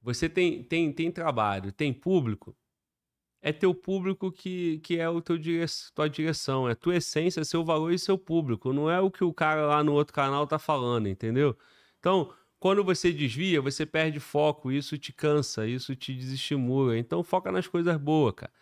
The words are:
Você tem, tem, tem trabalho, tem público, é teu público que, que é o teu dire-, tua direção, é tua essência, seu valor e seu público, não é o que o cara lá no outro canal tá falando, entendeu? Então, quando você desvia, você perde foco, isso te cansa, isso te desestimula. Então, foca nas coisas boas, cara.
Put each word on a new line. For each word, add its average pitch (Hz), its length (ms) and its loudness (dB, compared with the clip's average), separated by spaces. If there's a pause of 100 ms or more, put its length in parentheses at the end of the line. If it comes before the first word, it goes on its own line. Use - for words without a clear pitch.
Você 123 280 -4
tem, 180 340 0
tem, 165 300 0
tem 165 180 -2
trabalho, 107 600 -2
tem 147 200 -2
público, 127 640 -2 (880)
é 151 80 -2
teu 175 220 2
público 190 580 -4
que, 175 480 -4
que 170 200 -4
é 165 100 0
o 170 100 -2
teu 165 180 -2
dire-, 165 280 -2 (280)
tua 151 160 0
direção, 139 600 -2
é 117 60 0
tua 175 200 0
essência, 165 480 0
seu 165 220 -2
valor 160 260 0
e 175 80 0
seu 190 180 0
público, 147 540 -2
não 147 180 0
é 175 120 2
o 190 80 2
que - 140 -2
o 165 100 2
cara 156 320 2
lá 147 180 4
no 147 100 4
outro 147 200 2
canal 139 320 0
tá 151 140 -2
falando, 120 480 0
entendeu? 113 500 0 (420)
Então, 185 340 2 (260)
quando 190 240 4
você 180 280 2
desvia, 147 500 0
você 139 240 -2
perde 160 340 0
foco, 147 520 0
isso 139 260 -4
te - 140 -12
cansa, 147 560 0
isso 127 280 -6
te 135 180 -10
desestimula. 131 840 0
Então, 165 260 -2
foca 190 280 -2
nas 185 160 -2
coisas 170 300 0
boas, 147 380 2
cara. - 260 -16